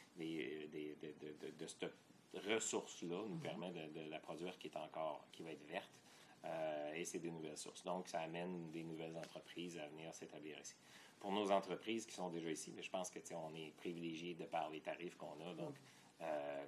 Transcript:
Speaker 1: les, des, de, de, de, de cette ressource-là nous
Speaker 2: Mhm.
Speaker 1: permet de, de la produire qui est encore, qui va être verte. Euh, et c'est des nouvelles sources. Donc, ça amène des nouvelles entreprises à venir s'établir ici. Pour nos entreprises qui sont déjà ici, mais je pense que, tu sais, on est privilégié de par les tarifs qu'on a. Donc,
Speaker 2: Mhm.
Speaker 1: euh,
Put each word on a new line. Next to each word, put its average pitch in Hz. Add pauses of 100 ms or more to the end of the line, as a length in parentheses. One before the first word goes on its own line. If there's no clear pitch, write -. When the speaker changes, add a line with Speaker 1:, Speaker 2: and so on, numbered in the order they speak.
(180)
Speaker 1:
les, 78
des, 76
de, 76
de, 76 (140)
de, 78
de 78
cette - (440)
ressource-là 95
nous 90
Speaker 2:
Mhm. 80
Speaker 1:
permet 85
de, 82 (140)
de 78
la 78
produire 85
qui -
est 76
encore, 78
qui -
va 80
être 73
verte. 85 (560)
Euh, 78
et 85
c'est 87
des 82
nouvelles 78
sources. -
Donc, 90
ça 85
amène 85
des 82
nouvelles 80
entreprises 85
à 82
venir 80
s'établir 78
ici. - (460)
Pour 101
nos 98
entreprises 98
qui -
sont 92
déjà 82
ici, 78
mais -
je -
pense 92
que, -
tu -
sais, 87
on 80
est 78
privilégié 85
de 80
par 78
les 78
tarifs 85
qu'on 80
a. 90
Donc, 85
Speaker 2:
Mhm. 143 (480)
Speaker 1:
euh, 73